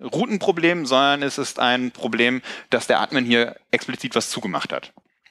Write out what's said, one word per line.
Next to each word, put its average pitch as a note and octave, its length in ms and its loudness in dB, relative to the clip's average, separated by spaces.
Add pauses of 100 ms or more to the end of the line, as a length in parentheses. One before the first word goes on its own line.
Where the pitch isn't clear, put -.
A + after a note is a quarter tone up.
Routenproblem, F3 840 0
sondern C#3 360 4
es C#3 140 -4
ist C3 220 -6
ein B2 320 2
Problem, A#2+ 500 0 (300)
dass B2 160 0
der - 140 4
Admin B2 260 0
hier A#2 340 2 (100)
explizit - 440 -4
was - 160 0
zugemacht F#2 420 -6
hat. - 220 -8 (360)